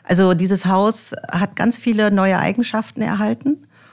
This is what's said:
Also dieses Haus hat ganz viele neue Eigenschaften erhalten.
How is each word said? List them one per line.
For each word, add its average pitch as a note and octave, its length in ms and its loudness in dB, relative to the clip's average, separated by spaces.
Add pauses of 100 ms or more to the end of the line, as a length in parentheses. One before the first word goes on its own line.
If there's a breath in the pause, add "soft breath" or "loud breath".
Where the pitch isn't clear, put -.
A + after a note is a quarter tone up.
Also F#3 300 4
dieses F#3 320 0
Haus G3 480 0 (180)
hat D4 240 -2
ganz A#3 220 0
viele G#3+ 340 0
neue F#3+ 260 2
Eigenschaften A3+ 640 -4
erhalten. A3+ 640 -2 (280 soft breath)